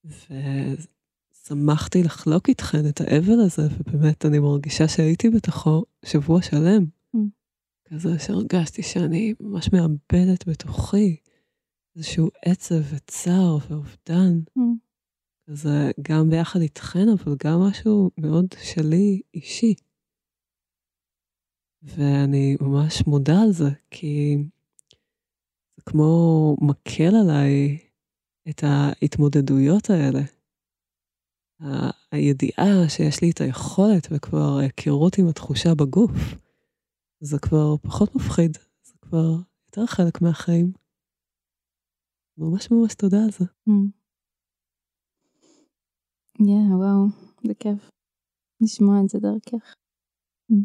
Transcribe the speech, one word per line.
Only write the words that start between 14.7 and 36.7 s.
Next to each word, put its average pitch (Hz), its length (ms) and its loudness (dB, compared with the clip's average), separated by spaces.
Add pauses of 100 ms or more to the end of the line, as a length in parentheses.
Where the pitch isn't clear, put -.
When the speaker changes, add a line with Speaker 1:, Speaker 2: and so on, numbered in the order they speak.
Speaker 1:
כזה 147 400 -2 (120)
גם 156 280 2
ביחד 170 300 0
איתכן, 175 480 -2
אבל 160 360 -2
גם 165 160 2
משהו 202 580 0
מאוד 160 280 0 (160)
שלי, 185 580 0 (140)
אישי. 202 400 -2 (2000)
ואני 139 800 0
ממש 143 460 -2
מודה 151 360 2
על 214 100 4
זה, 156 180 0 (200)
כי 147 460 -4 (1400)
זה - 100 -20
כמו 156 760 2
מקל 151 640 0
עליי 143 560 2 (680)
את 151 160 -8
ההתמודדויות 143 1300 0
האלה. 139 300 0 (1400)
ה-, 135 300 -6 (220)
הידיעה 147 760 2
שיש 151 340 -2
לי 170 80 2
את 160 100 -6
היכולת 180 680 0
וכבר 147 480 -2
היכרות 143 600 0
עם 180 100 4
התחושה 160 460 -2
בגוף, 151 360 2 (1120)